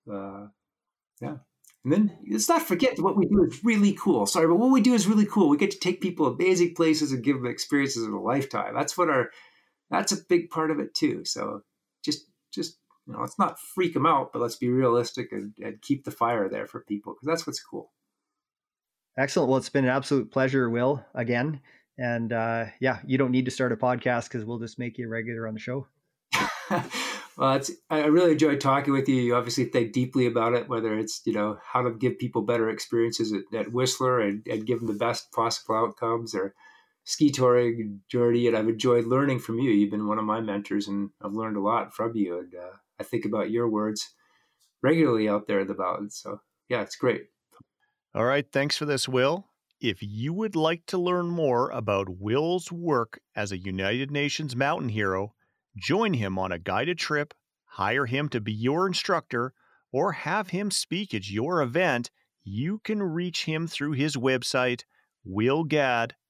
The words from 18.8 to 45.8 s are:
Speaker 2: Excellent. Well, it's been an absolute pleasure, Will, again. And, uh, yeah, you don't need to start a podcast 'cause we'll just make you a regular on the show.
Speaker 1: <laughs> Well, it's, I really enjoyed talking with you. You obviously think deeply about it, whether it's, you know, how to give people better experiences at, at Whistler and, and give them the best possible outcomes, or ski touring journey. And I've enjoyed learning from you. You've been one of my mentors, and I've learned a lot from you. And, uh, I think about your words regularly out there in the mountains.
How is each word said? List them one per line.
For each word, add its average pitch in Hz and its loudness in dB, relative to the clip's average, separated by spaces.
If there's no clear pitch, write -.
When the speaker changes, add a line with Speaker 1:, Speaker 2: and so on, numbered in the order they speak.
Speaker 2:
Excellent. 139 2
Well, 131 4
it's 123 -4
been 139 2
an 127 4
absolute 131 0
pleasure, 131 2
Will, 127 0
again. 127 -2
And, 117 -2
uh, 113 0
yeah, 127 0
you 131 2
don't 127 2
need 127 2
to 123 -4
start 127 0
a 110 -2
podcast 123 0
'cause 113 -6
we'll 117 -8
just 113 -10
make 120 -8
you 117 -6
a 110 -8
regular 113 -6
on 110 -8
the 107 -8
show. 131 -8
Speaker 1:
<laughs> - -4
Well, 135 4
it's, 135 -2
I 151 2
really 165 8
enjoyed 143 4
talking 139 2
with 135 2
you. 131 4
You 120 2
obviously 120 0
think 113 0
deeply 127 2
about 117 2
it, 117 0
whether 110 -2
it's, - -6
you 110 0
know, 104 -2
how - -2
to 120 0
give 113 -2
people 117 -2
better 113 0
experiences 113 -2
at, 104 -4
at 104 -6
Whistler 127 2
and, 104 -2
and 110 -4
give 117 0
them 117 -6
the 107 0
best 117 -4
possible 113 -2
outcomes, 117 -2
or 95 -4
ski - 2
touring 120 2
journey. 120 2
And 113 4
I've 110 0
enjoyed 117 2
learning 131 2
from 113 -6
you. 131 2
You've 101 4
been 107 -2
one 107 0
of 107 -2
my 110 -2
mentors, 101 -4
and 101 -4
I've 101 -8
learned 110 -4
a 98 -2
lot 107 -2
from 117 -4
you. 90 -2
And, 87 -14
uh, 90 -16
I - -8
think 110 -6
about 104 -2
your 117 0
words 107 -2
regularly 131 4
out 104 0
there 101 0
in 95 -2
the 101 -6
mountains. 95 -6